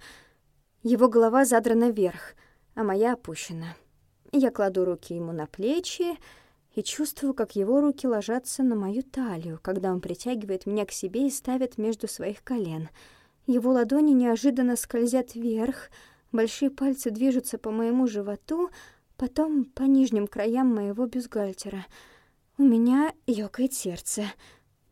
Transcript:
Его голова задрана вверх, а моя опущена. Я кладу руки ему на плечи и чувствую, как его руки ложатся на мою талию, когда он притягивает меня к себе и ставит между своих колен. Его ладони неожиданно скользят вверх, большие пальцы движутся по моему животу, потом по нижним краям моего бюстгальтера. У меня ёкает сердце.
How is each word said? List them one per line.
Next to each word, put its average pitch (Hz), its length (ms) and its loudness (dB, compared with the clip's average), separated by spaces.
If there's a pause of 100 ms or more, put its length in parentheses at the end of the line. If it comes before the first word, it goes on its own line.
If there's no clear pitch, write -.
(800)
Его 233 280 4
голова 226 340 4
задрана 233 460 4
вверх, 190 460 -2 (400)
а 220 100 -2
моя 208 280 2
опущена. 165 640 -10 (560)
Я 262 200 4
кладу 190 340 0
руки 180 280 -4
ему 170 200 -6
на 156 140 -6
плечи 339 680 -4 (580)
и 214 60 -4
чувствую, 285 520 -4
как 220 240 -6
его 220 240 2
руки 285 260 0
ложатся 233 560 -2
на 247 120 2
мою 202 280 -4
талию, 170 580 -8
когда 185 300 -2
он 180 80 -2
притягивает 196 640 -6
меня 202 200 -2
к - 80 -10
себе 220 340 -2
и - 20 -2
ставит 254 480 -4
между 220 300 -2
своих - 340 -8
колен. 165 460 -4 (600)
Его 247 240 2
ладони 269 420 4
неожиданно 247 640 2
скользят 240 580 -2
вверх, 233 540 -4 (420)
большие 226 400 0
пальцы 269 400 -2
движутся 247 460 0
по 220 120 -8
моему 233 380 2
животу, 208 640 -4 (480)
потом 294 480 0
по - 180 -8
нижним 262 440 4
краям 233 460 0
моего 208 320 -2
бюстгальтера. 202 800 -6 (720)
У 277 60 4
меня 254 500 6 (120)
ёкает 240 480 -2
сердце. 185 520 -6 (680)